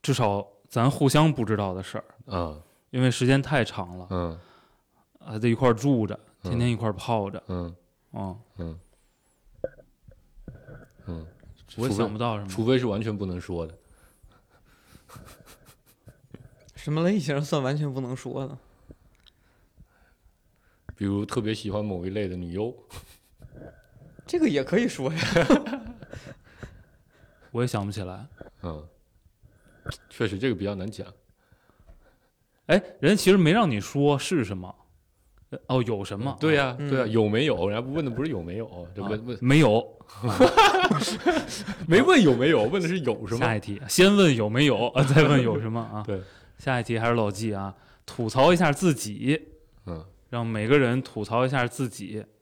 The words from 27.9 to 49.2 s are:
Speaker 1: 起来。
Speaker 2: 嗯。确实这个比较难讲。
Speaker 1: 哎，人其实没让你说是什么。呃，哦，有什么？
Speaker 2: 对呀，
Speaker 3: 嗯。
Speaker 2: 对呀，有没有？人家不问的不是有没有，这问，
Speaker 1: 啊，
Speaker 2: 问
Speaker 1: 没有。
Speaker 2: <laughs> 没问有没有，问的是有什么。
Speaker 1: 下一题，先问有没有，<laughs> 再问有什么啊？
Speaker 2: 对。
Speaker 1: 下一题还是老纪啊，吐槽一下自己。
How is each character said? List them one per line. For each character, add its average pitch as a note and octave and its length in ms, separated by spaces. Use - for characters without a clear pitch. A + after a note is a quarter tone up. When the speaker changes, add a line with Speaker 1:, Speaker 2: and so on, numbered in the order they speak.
Speaker 1:
起 G2+ 100
来。 F#2 240
Speaker 2:
嗯。 D#2+ 240
确 - 180
实 F#2+ 120
这 C3 100
个 G#2 60
比 G2 100
较 G2+ 80
难 F#2+ 160
讲。 - 160
Speaker 1:
哎， F3+ 140
人 F3+ 160
其 - 140
实 G3+ 80
没 D#3+ 140
让 G#3 180
你 G#2+ 100
说 C#3+ 380
是 C#3+ 260
什 F#2+ 140
么。 F2+ 160
呃， - 180
哦， B2+ 160
有 G#2+ 200
什 G2 160
么？ C3 200
Speaker 2:
对 D#3 160
呀， C3 240
Speaker 3:
嗯。 C#3+ 100
Speaker 2:
对 C3 100
呀， A#2+ 60
有 A2 240
没 A#2 160
有？ G2 240
人 G#2 80
家 A#2+ 40
不 C3 120
问 D#3+ 100
的 C3+ 60
不 A#2+ 140
是 D#3+ 80
有 F#2+ 100
没 E2+ 160
有， F2+ 380
这 G2+ 60
问， G#2 180
Speaker 1:
啊， A2+ 60
Speaker 2:
问 A#2+ 140
Speaker 1:
没 C3+ 200
有。 A#2 340
Speaker 2:
<laughs> D#4+ 1800
没 F#3 160
问 E4 200
有 C#3+ 120
没 B2 160
有， B2+ 140
问 E3+ 180
的 E3 60
是 F#3 120
有 A2 280
什 A2 60
么。 A#2 60
Speaker 1:
下 A2+ 160
一 G#2 40
题， G2+ 300
先 G3 260
问 F3+ 180
有 A2 160
没 B2+ 160
有， A#2+ 300
<laughs> C#3 80
再 D#3 100
问 C3+ 180
有 A2 180
什 A2 100
么 A2+ 120
啊？ G#2+ 240
Speaker 2:
对。 G2 160
Speaker 1:
下 B2+ 220
一 A2+ 40
题 A#2 140
还 A2+ 100
是 A#2+ 60
老 A2 160
纪 G#2 240
啊， G2 220
吐 A2+ 240
槽 C#3+ 240
一 - 20
下 E3 160
自 D#3 220
己。 A#2 560